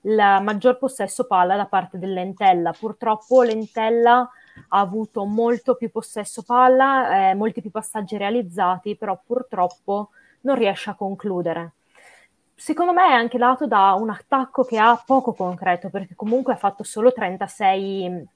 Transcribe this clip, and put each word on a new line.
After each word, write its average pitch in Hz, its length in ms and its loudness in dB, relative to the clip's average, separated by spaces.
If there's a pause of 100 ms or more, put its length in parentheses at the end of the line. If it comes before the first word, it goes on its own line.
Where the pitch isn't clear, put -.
il 214 120 0
maggior 208 600 2
possesso - 500 -6
palla 185 260 2
da 202 120 -2
parte 190 300 -4
dell'Entella. 185 800 0
Purtroppo 220 680 0
l'Entella 233 840 2 (420)
ha 196 100 2
avuto 202 460 -4
molto 233 500 0
più - 160 -8
possesso - 500 -10
palla, 254 880 4
eh, 190 40 0
molti 214 260 -4
più 202 100 -12
passaggi 208 460 -8
realizzati, 202 800 -2
però - 280 -6
purtroppo 202 840 -4 (300)
non 269 160 0
riesce 208 340 -2
a 185 40 -8
concludere. 180 760 -6 (840)
Secondo 349 360 -2
me 349 180 6
è - 20 6
anche 240 260 2
dato 254 300 0
da 196 240 4
un 214 180 -2
attacco 262 540 -2
che 226 120 -4
ha 226 300 4
poco 254 280 2
concreto, 180 540 -4
perché 190 280 -10
comunque 247 380 -2
ha - 20 -4
fatto 202 260 -4
solo 226 300 2
trentasei 190 1200 -4